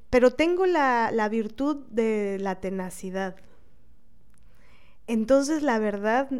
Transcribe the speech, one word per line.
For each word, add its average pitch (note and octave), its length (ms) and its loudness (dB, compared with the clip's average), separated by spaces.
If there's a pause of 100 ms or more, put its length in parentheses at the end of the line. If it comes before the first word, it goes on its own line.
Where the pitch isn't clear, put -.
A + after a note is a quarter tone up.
pero B3 220 8
tengo F4 340 2
la, C4+ 480 4
la G#3+ 160 2
virtud B3 640 -2
de G#3+ 500 0
la F#3+ 200 -4
tenacidad. F#3 760 -6 (1700)
Entonces, C4+ 560 2
la B3 160 2
verdad G#3+ 500 0 (120)